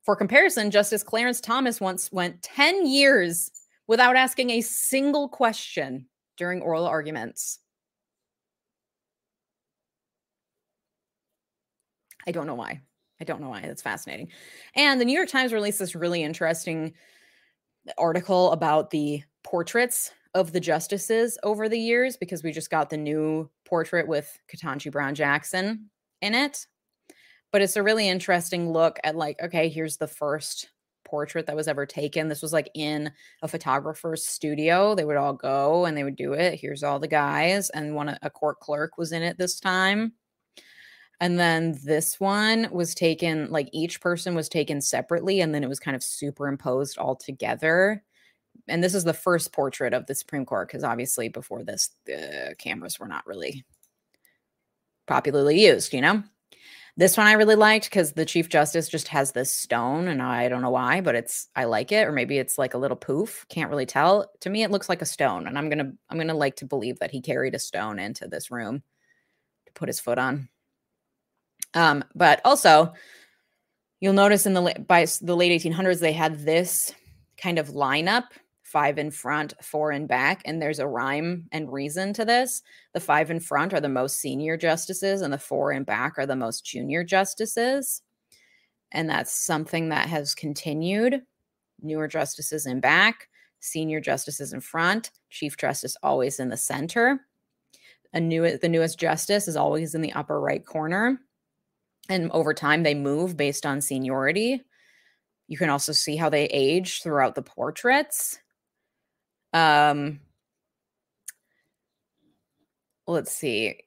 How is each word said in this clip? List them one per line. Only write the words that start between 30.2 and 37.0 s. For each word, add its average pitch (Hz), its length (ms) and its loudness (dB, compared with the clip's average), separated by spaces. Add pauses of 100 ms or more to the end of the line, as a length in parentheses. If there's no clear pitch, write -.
portrait 151 420 -6
that 151 100 -4
was 156 120 -2
ever 143 160 -2
taken. 151 440 -4
This 147 120 -6
was, 156 120 -6
like, 151 200 0
in 151 400 -6 (300)
a 160 60 -8
photographer's 151 800 -4
studio. 165 680 2
They 175 100 0
would 147 140 0
all 139 160 0
go 139 500 2
and 165 100 0
they 147 80 -2
would 139 140 -4
do 139 160 -4
it. 160 260 0
Here's 143 240 -8
all 143 160 0
the 151 100 -4